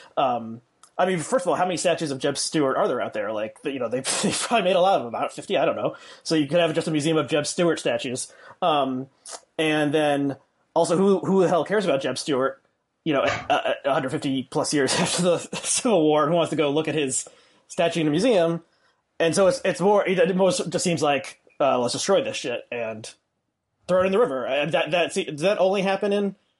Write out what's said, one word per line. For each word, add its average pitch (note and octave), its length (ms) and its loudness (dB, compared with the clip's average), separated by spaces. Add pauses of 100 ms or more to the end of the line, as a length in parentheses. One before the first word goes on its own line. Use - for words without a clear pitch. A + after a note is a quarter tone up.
(180)
Um, A#2 440 -2 (360)
I F3+ 80 2
mean, F#3 140 0
first G#3 260 -2
of F3+ 40 -2
all, C#3+ 60 2
how F3 100 0
many F#3 120 -2
statues E3 340 0
of C3 80 -6
Jeb C#3 180 -2
Stuart C3+ 400 0
are - 100 2
there B2 140 -2
out A2 120 -6
there? G#2 200 -4
Like, A2 320 -6
you C#3 140 -6
know, A#2 100 -4
they, B2 100 -2
<laughs> - 240 -4
they G3 80 0
probably - 320 0
made F#3 120 2
a E3+ 60 4
lot F#3+ 140 4
of D3 60 2
them, A#2+ 120 -8
about B2+ 200 -4
fifty, F3+ 240 -4
I C#3+ 80 2
don't - 100 0
know. A2 200 -4 (280)
So E3 120 -2
you D3 120 2
could D#3+ 120 2
have E3 140 2
just D#3+ 140 -2
a E3+ 40 -4
museum D#3 260 0
of C#3+ 100 0
Jeb D3+ 200 0
Stuart E3 320 0
statues. B2+ 520 -4 (300)
Um, C3+ 460 0 (500)
and D3+ 360 0
then C#3+ 440 0 (360)
also, E3+ 240 2
who, G3 220 4
who F#3+ 220 2
the E3+ 80 4
hell F3 160 2
cares G3+ 200 0
about C#3 160 0
Jeb B2+ 160 -4
Stuart, C3+ 440 -2 (420)
you D#3 100 0
know, C3+ 100 2
a, - 300 -2
a, - 200 0 (120)
a C3 80 2
hundred C#3 180 -2
fifty C3+ 320 -4
plus C#3 300 -4
years C3+ 220 2
<laughs> - 40 0
after F3+ 240 0
the F3 140 2 (260)
Civil G#3 400 2
War, D3+ 240 4
who E3 80 0
wants D#3+ 160 2
to D#3 40 -4
go D3+ 160 2
look D#3 160 0
at D3 80 -2
his C#3 320 -4 (400)
statue E3+ 340 -2
in D3+ 60 2
a D3+ 40 2
museum? E3+ 520 2 (560)
And E3 160 2
so D3 120 6
it's, F3+ 180 2
it's F#3+ 160 -2
more, G3+ 240 4
it, F3+ 140 0
it F3+ 160 4
most F#3 340 2
just F3 140 -4
seems E3 180 0
like, D#3 400 -2 (180)
uh, C3 200 2
"Let's B2 140 -2
destroy F3 300 0
this G#2+ 140 -6
shit A#2+ 240 -6 (100)
and A2+ 380 -8 (800)
throw F#3 160 4
it - 20 2
in F#3+ 60 0
the G3 80 2
river." C3 260 0
And D3 280 -2
that, D#3+ 180 0
that, E3 220 0
see, F#3+ 120 -2
does D3 160 -8
that G3 180 2
only F#3+ 240 2
happen G3 300 0
in G3+ 220 -2 (240)